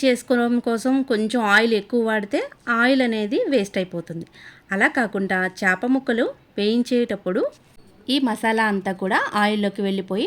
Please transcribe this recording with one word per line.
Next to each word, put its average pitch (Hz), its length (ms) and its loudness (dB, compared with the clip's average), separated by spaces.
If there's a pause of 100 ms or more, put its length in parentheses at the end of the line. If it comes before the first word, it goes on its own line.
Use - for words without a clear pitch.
చేసుకోవడం 240 500 2 (140)
కోసం 233 260 0 (160)
కొంచెం 220 300 0 (160)
ఆయిల్ 226 260 4
ఎక్కువ 233 200 0 (100)
వాడితే 214 280 -2 (380)
ఆయిల్ 262 300 4
అనేది 220 300 -2 (160)
వేస్ట్ 202 280 0
అయిపోతుంది. 165 440 -8 (460)
అలా 226 160 2 (120)
కాకుండా 196 380 -2 (220)
చేప 185 240 0 (120)
ముక్కలు 254 300 0 (320)
వేయించేటప్పుడు 226 840 0 (680)
ఈ - 20 2 (100)
మసాలా 220 460 0
అంతా 196 200 -2 (100)
కూడా 196 180 0 (220)
ఆయిల్లోకి 208 440 0
వెళ్ళిపోయి 196 420 -2